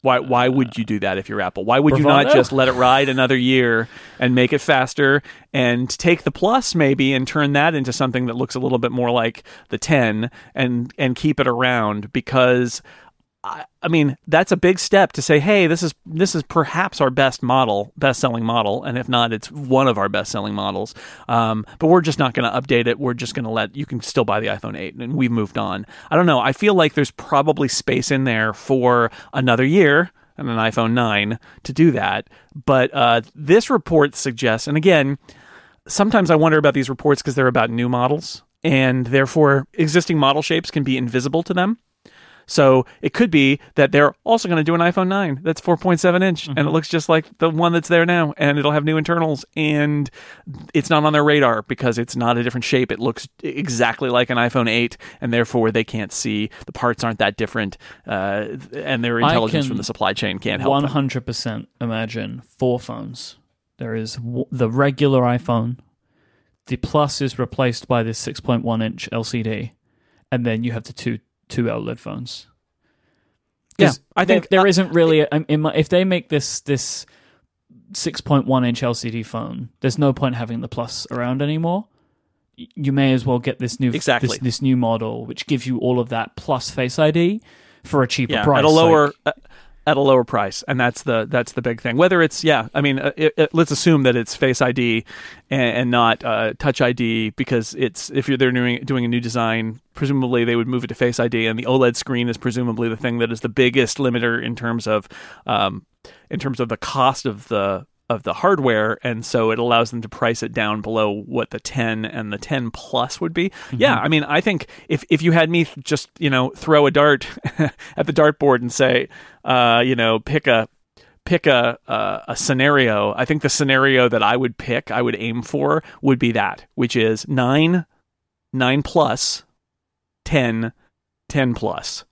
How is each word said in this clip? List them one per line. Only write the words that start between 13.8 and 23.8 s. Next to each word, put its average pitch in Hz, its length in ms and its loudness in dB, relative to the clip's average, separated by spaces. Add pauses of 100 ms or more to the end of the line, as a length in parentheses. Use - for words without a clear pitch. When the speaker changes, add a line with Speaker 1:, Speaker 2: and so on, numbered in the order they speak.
Speaker 1:
I 175 60 -6
mean, 151 300 2 (100)
that's 160 240 2
a 165 60 2
big 180 220 2
step 196 340 4
to 147 80 -6
say, 151 180 4
"Hey, 196 260 4
this 165 160 0
is, 165 120 -4 (120)
this 175 300 -2
is 151 80 -2
perhaps 170 560 -2
our 135 100 4
best 131 320 0
model, 120 540 0
best-selling 123 480 0
model, 113 400 0
and 123 140 -6
if 127 100 -6
not, 120 240 0
it's 110 180 -8
one 135 380 2
of 113 100 2
our 98 120 0
best-selling 101 440 -4
models. 101 400 -6 (360)
Um, 110 360 0 (140)
but 160 80 2
we're 175 140 8
just 156 180 -2
not 131 140 0
gonna 117 180 -2
update 120 340 0
it. 120 140 -2
We're 127 140 -4
just 120 220 -8
gonna 117 140 -6
let, 110 280 -4
you 143 80 -8